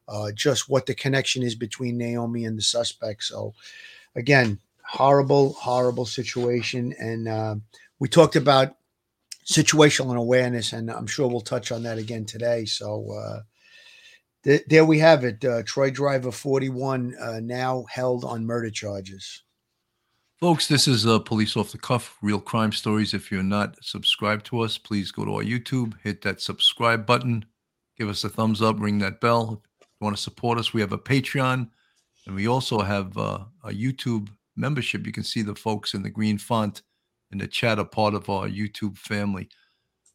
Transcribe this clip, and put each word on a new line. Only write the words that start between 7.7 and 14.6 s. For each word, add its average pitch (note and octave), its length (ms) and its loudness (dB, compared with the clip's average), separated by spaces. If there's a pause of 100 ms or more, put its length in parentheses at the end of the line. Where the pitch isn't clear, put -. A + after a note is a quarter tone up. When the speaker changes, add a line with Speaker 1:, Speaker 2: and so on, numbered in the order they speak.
Speaker 1:
we C#3 100 0
talked D#3+ 280 6
about C3+ 400 4 (680)
situational D3 720 4
awareness, A#2+ 560 2
and A2+ 180 -6
I'm A2+ 160 -8
sure C3 220 0
we'll A#2+ 140 -2
touch A#2+ 280 -6
on A#2 120 -6
that A#2 160 -6
again A2 260 -6
today. A#2 400 -2
So, G#2+ 480 -6
uh, G#2+ 280 -10 (1040)
th-, D3 220 6